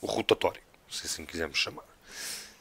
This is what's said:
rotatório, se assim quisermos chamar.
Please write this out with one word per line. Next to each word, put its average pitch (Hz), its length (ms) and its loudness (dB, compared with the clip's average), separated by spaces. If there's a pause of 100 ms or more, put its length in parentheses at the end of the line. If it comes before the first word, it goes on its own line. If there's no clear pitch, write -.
rotatório, 107 640 4 (280)
se - 140 -8
assim - 220 -4
quisermos 82 320 -2
chamar. - 260 -2 (760)